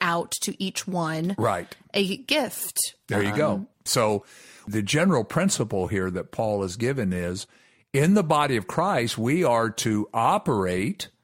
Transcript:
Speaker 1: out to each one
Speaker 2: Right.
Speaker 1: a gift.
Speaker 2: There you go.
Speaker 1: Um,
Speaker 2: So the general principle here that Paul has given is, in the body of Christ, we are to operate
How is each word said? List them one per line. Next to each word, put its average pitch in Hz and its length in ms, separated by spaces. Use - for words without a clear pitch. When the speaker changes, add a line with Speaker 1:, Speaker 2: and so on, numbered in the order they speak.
Speaker 1:
out 170 300
to - 220
each - 240
one 170 500
Speaker 2:
Right. 98 380
Speaker 1:
a 202 240
gift. - 600
Speaker 2:
There 101 140
you 104 140
go. 151 180
Speaker 1:
Um, 98 140
Speaker 2:
So 107 380
the 104 160
general 147 440
principle 113 640
here 92 220
that 90 220
Paul 107 300
has 92 160
given 120 340
is, 90 360
in 151 220
the 208 100
body 147 320
of 104 100
Christ, 160 520
we 139 260
are 117 260
to 107 440
operate 113 960